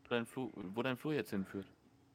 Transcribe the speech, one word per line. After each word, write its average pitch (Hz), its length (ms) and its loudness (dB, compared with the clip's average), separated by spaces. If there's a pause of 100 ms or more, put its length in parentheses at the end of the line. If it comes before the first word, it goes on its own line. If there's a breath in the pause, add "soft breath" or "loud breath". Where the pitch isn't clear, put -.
Dein 117 160 4
Flur, 131 240 -4 (240)
wo 117 80 2
dein 127 140 4
Flur 151 180 0
jetzt 123 180 0
hinführt? 98 360 0 (480)